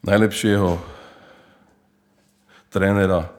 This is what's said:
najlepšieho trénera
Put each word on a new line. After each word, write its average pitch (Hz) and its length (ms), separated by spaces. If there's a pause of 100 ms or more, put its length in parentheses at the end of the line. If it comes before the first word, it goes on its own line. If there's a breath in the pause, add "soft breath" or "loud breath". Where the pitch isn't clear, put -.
najlepšieho 101 760 (1900 loud breath)
trénera 95 580 (100)